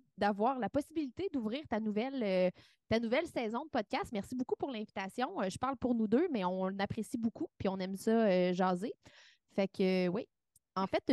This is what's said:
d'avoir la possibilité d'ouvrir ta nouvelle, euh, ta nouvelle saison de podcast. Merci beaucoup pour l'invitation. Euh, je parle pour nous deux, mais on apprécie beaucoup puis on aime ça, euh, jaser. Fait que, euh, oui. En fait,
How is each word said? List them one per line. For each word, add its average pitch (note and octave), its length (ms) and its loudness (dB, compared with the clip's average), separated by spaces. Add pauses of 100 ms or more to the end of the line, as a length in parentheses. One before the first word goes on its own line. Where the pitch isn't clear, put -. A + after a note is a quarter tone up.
(180)
d'avoir G#3 420 2
la G3 100 -2
possibilité D#4 600 -4
d'ouvrir A#3+ 380 -2
ta G#3+ 100 0
nouvelle, A3 440 -2
euh, F#3 260 4 (400)
ta A3 100 4
nouvelle B3 280 0
saison A#3+ 380 -4
de D#4 40 -16
podcast. C4 420 -2
Merci G#3+ 240 -6
beaucoup B3+ 200 -2
pour C#4+ 160 -6
l'invitation. A3+ 680 -4
Euh, F#3+ 80 0
je - 80 -8
parle B3+ 200 -2
pour B3+ 180 0
nous A3 120 2
deux, C4 240 4
mais G#3+ 120 0
on F#3 240 0 (120)
apprécie G#3 380 -4
beaucoup A#3 300 -2 (100)
puis - 120 -2
on F#3+ 80 -2
aime F#3+ 180 -4
ça, A3+ 300 4
euh, F3+ 280 4
jaser. F#3 400 0 (580)
Fait G3 160 0
que, F#3 400 2
euh, F3 40 2
oui. G3+ 160 -4 (480)
En F#3+ 120 -2
fait, - 260 -2